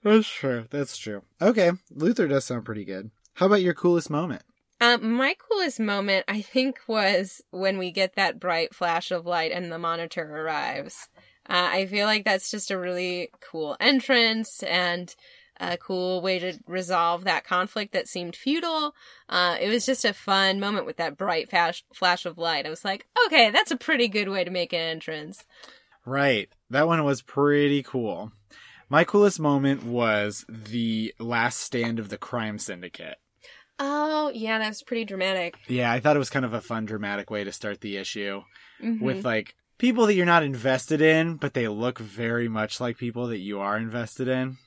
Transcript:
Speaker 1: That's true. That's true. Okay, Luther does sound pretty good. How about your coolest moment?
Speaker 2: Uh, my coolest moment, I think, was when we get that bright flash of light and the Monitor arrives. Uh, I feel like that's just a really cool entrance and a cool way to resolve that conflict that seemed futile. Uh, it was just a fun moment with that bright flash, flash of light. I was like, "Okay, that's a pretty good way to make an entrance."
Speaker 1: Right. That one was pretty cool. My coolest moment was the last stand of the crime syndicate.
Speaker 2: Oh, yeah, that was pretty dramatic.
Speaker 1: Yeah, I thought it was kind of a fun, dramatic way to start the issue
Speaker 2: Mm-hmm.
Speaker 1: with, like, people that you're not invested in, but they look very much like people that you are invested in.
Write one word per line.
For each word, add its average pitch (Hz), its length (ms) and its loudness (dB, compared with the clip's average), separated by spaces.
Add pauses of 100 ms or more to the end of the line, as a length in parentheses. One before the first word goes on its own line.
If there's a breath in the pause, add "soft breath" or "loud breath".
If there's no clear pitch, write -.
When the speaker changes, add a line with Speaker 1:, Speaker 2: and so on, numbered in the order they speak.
Speaker 1:
That's 214 260 6
true. 120 400 -4
That's 143 280 -6
true. 101 260 -10 (180)
Okay, 190 300 6 (200)
Luther 180 360 2
does 139 180 2
sound 120 200 -6
pretty 107 200 -8
good. 98 240 -10 (260)
How 185 120 4
about 202 140 6
your 180 120 2
coolest 170 360 2
moment? 151 340 -4 (380)
Speaker 2:
Uh, 240 160 6
my 247 360 0 (160)
coolest 381 300 0
moment, 202 480 0
I 208 140 -4
think, 254 460 -2
was 196 540 0 (100)
when 190 260 0
we 185 120 -4
get 190 260 -2
that 190 240 0
bright 165 360 -2
flash 170 360 -2
of 170 140 -4
light 170 280 -2
and 175 180 -6
the 165 80 -8
Monitor 170 440 -4
arrives. 151 840 -6 (400 soft breath)
Uh, 180 240 2
I 190 140 0
feel 202 200 -2
like 214 200 2
that's 196 260 0
just 208 180 -8
a 196 80 -2
really 180 520 -4 (100)
cool 156 400 -8
entrance 233 840 2
and 180 500 -2 (440 soft breath)
a 175 200 -4
cool 180 440 -2
way 185 180 0
to 175 280 -6
resolve 175 560 0
that 170 220 0
conflict 196 480 -2
that - 160 -4
seemed 175 260 -8
futile. 311 580 -2 (360 loud breath)
Uh, 180 320 2
it 190 80 0
was 226 160 0
just 262 180 0
a 214 100 2
fun 196 460 2
moment 202 260 -2
with - 120 -10
that 156 200 -4
bright 175 320 -2
flash, 170 440 2
flash 180 320 0
of 170 120 -8
light. 165 280 -2
I 156 40 -6
was 160 140 -10
like, 202 220 -4 (220)
"Okay, 254 240 6
that's 349 200 2
a 302 60 -2
pretty 240 320 0
good 202 180 -2
way 190 160 -2
to 175 80 -6
make 175 220 -4
an 170 80 0
entrance." 160 640 -8 (600 loud breath)
Speaker 1:
Right. 127 440 2 (200)
That 143 180 2
one 165 180 2
was 139 160 0
pretty 143 640 4
cool. 110 500 -6 (560 loud breath)
My 151 160 6
coolest 208 340 4
moment 139 460 2
was 110 640 0
the 110 680 -4
last 117 400 0
stand 117 400 -2
of 104 100 -8
the 101 80 -8
crime 110 400 -6
syndicate. 90 580 -10 (640 loud breath)
Speaker 2:
Oh, 302 540 -2
yeah, 220 260 -2
that 214 80 -2
was 214 160 -10
pretty 233 200 -4
dramatic. 190 540 -2 (100)
Speaker 1:
Yeah, 123 240 0
I 123 80 0
thought 147 160 4
it 143 40 4
was 131 100 -2
kind 131 160 -2
of 110 80 -4
a 117 80 -4
fun, 113 240 -6
dramatic 101 460 -6
way 104 120 -2
to 98 80 -6
start 101 300 -8
the 101 160 -6
issue 101 440 -6 (420 loud breath)
Speaker 2:
Mm-hmm. 220 200 -2
Speaker 1:
with, 160 220 -2
like, 110 300 -2 (240)
people 240 260 4
that 208 80 6
you're 180 140 4
not 170 160 8
invested 131 580 0
in, 160 360 6
but 143 160 -4
they 120 140 0
look 113 300 -2
very 117 500 -4
much 107 320 -4
like 120 180 -4
people 120 300 -6
that 113 120 -4
you 101 220 -6
are 101 160 0
invested 113 500 -4
in. 131 400 -2